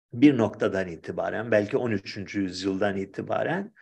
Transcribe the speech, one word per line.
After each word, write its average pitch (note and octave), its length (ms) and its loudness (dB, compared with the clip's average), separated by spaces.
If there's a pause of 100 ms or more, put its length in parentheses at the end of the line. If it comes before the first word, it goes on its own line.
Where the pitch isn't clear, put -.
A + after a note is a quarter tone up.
(120)
bir B2+ 260 6
noktadan G2 500 0
itibaren, F#2 640 -6
belki G#2+ 260 4
on A#2+ 140 0
üçüncü G2+ 500 -6
yüzyıldan F#2+ 560 -2
itibaren, A2 840 -4